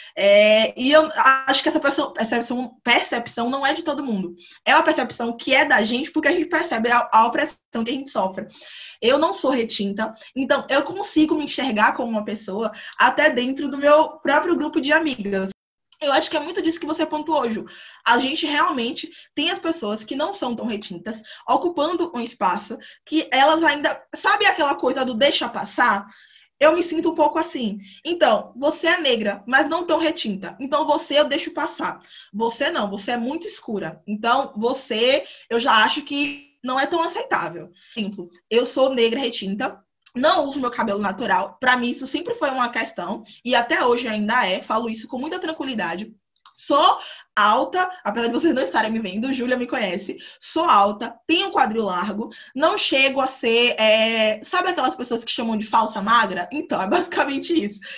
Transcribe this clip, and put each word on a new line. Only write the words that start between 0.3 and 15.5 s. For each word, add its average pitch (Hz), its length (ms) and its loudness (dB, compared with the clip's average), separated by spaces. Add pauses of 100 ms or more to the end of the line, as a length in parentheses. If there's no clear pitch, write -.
e 262 120 2
eu 311 180 6 (380)
acho 269 120 2
que - 80 0
essa 311 120 2
perce-, 277 320 0
percepção, 240 720 -4
percepção 240 680 0
não 277 160 -2
é 294 80 2
de 339 80 -6
todo 285 220 -4
mundo. 196 320 -4 (280)
É 247 80 4
uma 311 120 6
percepção 240 520 -2
que - 160 -4
é 277 120 4
da 262 180 4
gente, 247 300 -2
porque 302 160 0
a 339 40 4
gente 339 140 0
percebe 254 420 -2
a, 240 240 2
a 226 140 8
opressão 240 580 -4
que 233 60 -4
a 285 40 -2
gente 277 160 -8
sofre. 190 360 -4 (560)
Eu 254 160 2
não 302 160 0
sou 269 160 -2
retinta, 220 640 -4 (220)
então 254 340 0
eu 277 140 2
consigo 349 500 0
me 302 120 -4
enxergar 247 480 -2
como 233 180 -6
uma 208 120 -4
pessoa 208 460 -6 (260)
até 262 320 4
dentro 269 400 -4
do 285 80 -8
meu 294 440 4
próprio 311 340 2
grupo 302 260 -2
de 277 120 0
amigas. 202 580 0 (480)